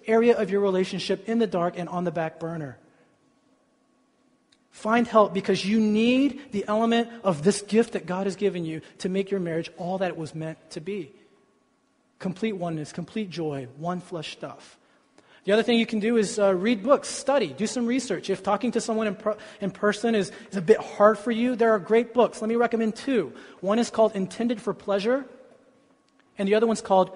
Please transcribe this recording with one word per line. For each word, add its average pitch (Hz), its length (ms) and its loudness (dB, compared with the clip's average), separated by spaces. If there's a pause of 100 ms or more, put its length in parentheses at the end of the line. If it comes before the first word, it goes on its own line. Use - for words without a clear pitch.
area 226 300 6
of 202 140 -2
your 202 100 2
relationship 185 640 -2
in 226 120 0
the 226 80 2
dark 180 320 -2
and 170 100 -6
on 180 160 -4
the 175 60 -2
back 160 280 -4
burner. 160 380 -8 (2000)
Find 226 340 0
help 202 280 4
because 190 300 0
you 214 140 2
need 233 720 2
the 202 160 -4
element 233 420 2 (140)
of 156 220 0
this 196 180 2
gift 220 300 2
that 175 140 -6
God 185 200 -4
has 190 100 -4
given 180 280 -2
you 160 160 -8 (180)
to 185 120 -4
make 196 200 -2
your 196 80 -2
marriage 165 380 -4
all 185 220 -4
that 185 100 -2
it 165 80 -6
was 160 180 -8
meant 160 240 -10 (120)
to 170 100 -12
be. 175 320 -8 (1080)
Complete 214 360 -4
oneness, 165 360 -6
complete 190 380 -8
joy, 147 480 -6
one 170 240 -6
flesh 170 320 -12
stuff. - 460 -16 (680)
The 196 80 0
other 220 100 6
thing 233 160 2
you 226 80 2
can 220 140 -4
do 226 160 0
is, 214 220 0
uh, 196 160 4
read 196 280 0
books, 262 260 2
study, 262 400 0
do 139 180 -4
some 240 180 -4
research. 233 460 -2
If 190 120 -4
talking 208 300 0
to 240 80 -2
someone 220 280 -2
in 196 80 -4
per-, 208 200 -4 (240)
in 196 120 -4
person 208 420 0
is, 196 160 0 (200)
is 190 60 -8
a 196 60 -2
bit 214 160 6
hard 208 400 4
for 240 140 -2
you, 240 220 0
there 226 180 4
are 214 60 4
great 226 360 2
books. 233 260 2
Let 220 80 -4
me 226 80 0
recommend 226 380 0
two. 220 380 -2 (280)
One 196 180 0
is 233 120 0
called 220 240 4
Intended 208 480 -4
for 202 100 -4
Pleasure, 214 540 -2 (1120)
and 196 100 -2
the 202 60 4
other 220 120 4
one's 220 140 0
called 185 340 4